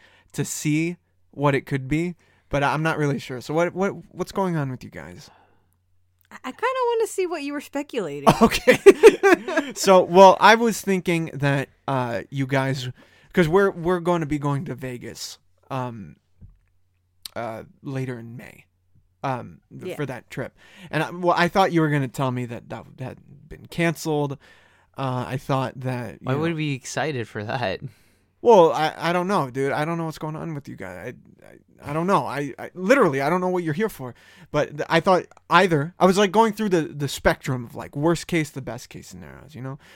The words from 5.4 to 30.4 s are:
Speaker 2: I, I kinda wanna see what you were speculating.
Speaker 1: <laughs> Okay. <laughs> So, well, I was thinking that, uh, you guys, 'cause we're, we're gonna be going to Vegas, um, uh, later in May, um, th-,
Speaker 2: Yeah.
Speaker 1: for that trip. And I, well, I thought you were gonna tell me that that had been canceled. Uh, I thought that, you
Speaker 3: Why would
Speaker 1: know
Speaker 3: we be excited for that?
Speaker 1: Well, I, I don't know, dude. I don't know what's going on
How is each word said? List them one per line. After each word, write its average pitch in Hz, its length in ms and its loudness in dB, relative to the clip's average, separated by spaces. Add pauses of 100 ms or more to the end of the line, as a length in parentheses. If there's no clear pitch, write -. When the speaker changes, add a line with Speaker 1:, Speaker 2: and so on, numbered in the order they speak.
Speaker 2:
I, - 120 -20
I 262 80 -10
kinda 508 360 -4
wanna 453 200 0
see 370 200 -2
what 320 160 -6
you 285 100 -6
were 285 80 -4
speculating. 180 720 -4
Speaker 1:
<laughs> - 60 0
Okay. - 420 4
<laughs> 311 880 6
So, 185 280 6
well, 185 400 10
I 208 140 10
was 226 260 0
thinking 170 520 -2
that, 139 360 -2 (180)
uh, 123 420 -2
you 135 160 -4
guys, 135 440 -2 (420)
'cause 175 160 4
we're, 196 240 4
we're 175 300 -2
gonna 170 240 0
be 151 140 -4
going 139 260 -2
to 131 100 -8
Vegas, 123 600 -12 (320)
um, 117 480 -10 (1160)
uh, 113 280 -10 (180)
later 131 380 -8
in 117 160 -16
May, - 300 -20 (580)
um, 117 460 -8
th-, 175 220 -12
Speaker 2:
Yeah. 156 40 -10
Speaker 1:
for 147 100 -6
that 127 240 -12
trip. - 280 -10 (320)
And 156 140 -2
I, 123 80 -6
well, 175 260 0
I 175 100 4
thought 190 240 2
you 165 100 2
were 156 80 2
gonna 143 200 0
tell 131 220 -4
me 123 140 -6
that 117 240 -14
that 117 160 -12 (140)
had 127 200 -12 (280)
been - 200 -20
canceled. 151 640 -2 (640)
Uh, 127 300 -4
I 123 100 -6
thought 135 440 -4
that, 123 340 -6
you - 100 -18
Speaker 3:
Why 131 100 0
would 160 160 0
Speaker 1:
know 165 40 -4
Speaker 3:
we 151 160 -4
be - 40 -2
excited 127 540 -6
for 107 160 -8
that? 120 340 -4 (640)
Speaker 1:
Well, 190 320 8
I, 151 240 0
I 170 160 -2
don't 180 140 -2
know, 165 240 0
dude. 135 200 -2
I 139 140 -2
don't 170 120 -4
know 165 80 -6
what's 156 120 -10
going 156 180 -8
on 156 200 -10